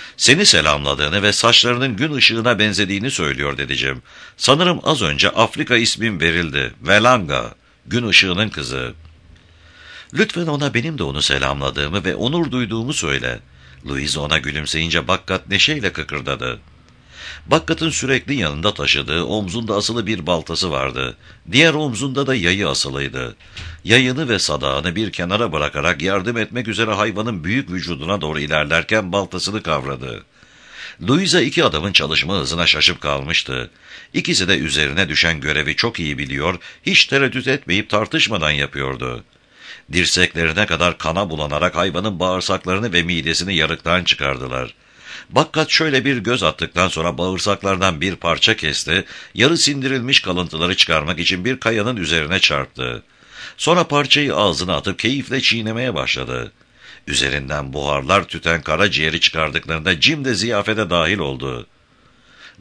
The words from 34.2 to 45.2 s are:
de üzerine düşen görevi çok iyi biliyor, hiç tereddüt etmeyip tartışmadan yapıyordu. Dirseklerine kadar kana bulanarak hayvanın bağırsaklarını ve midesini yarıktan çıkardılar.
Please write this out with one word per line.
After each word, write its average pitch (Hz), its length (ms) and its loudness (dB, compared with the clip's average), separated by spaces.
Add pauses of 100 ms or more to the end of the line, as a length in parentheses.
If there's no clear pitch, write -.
de 92 100 4
üzerine 78 520 0
düşen 76 320 0
görevi 76 340 0
çok - 240 -2
iyi 73 180 -4
biliyor, 71 380 -2 (300)
hiç - 200 4
tereddüt 131 420 0
etmeyip 104 420 0
tartışmadan 104 640 0
yapıyordu. 67 720 -4 (720)
Dirseklerine 85 720 2
kadar 85 320 0
kana 85 320 -2
bulanarak 76 460 0
hayvanın 90 440 -2
bağırsaklarını 92 760 0
ve 85 100 4
midesini 85 520 -2
yarıktan 80 480 0
çıkardılar. 65 720 -2 (560)